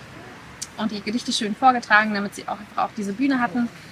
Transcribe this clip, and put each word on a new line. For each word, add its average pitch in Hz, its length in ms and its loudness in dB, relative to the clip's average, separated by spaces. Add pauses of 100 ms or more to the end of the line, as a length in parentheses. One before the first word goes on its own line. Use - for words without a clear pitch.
(800)
und 220 140 0
die 202 100 -6
Gedichte 226 300 -2
schön 214 220 -2
vorgetragen, 220 600 6
damit 202 200 -2
sie - 140 -10
auch - 100 -6
einfach - 260 -4
auch 202 120 -2
diese 202 160 -2
Bühne 269 280 2
hatten. 240 280 2 (240)